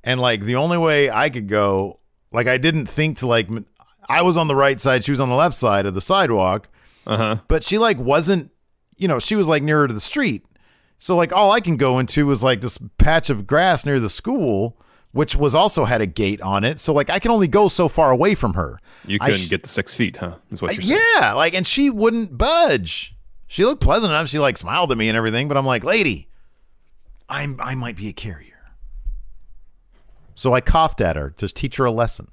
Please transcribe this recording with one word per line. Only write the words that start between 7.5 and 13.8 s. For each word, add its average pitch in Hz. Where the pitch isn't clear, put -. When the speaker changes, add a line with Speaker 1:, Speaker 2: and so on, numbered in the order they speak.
Speaker 1:
she, 202
like, 220
wasn't, 151
you 190
know, 139
she 214
was, 190
like, 151
nearer 151
to 117
the 104
street. 208
So, -
like, 170
all 202
I 233
can 170
go 127
into 143
was, 135
like, 123
this 120
patch 156
of 104
grass 160